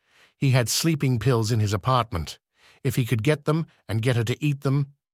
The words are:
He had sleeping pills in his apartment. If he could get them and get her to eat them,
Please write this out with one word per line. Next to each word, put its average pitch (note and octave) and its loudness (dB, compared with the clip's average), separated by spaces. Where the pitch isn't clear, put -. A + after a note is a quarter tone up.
He C#3 2
had A#2+ 2
sleeping C#3+ 0
pills A2+ 2
in A#2 2
his G#2 0
apartment. G#2+ -2
If B2+ -2
he C3 0
could A2 -2
get D3+ 0
them D#3+ 0
and A2 -2
get B2+ 0
her A#2 0
to B2 -4
eat C#3+ -2
them, C#3 -2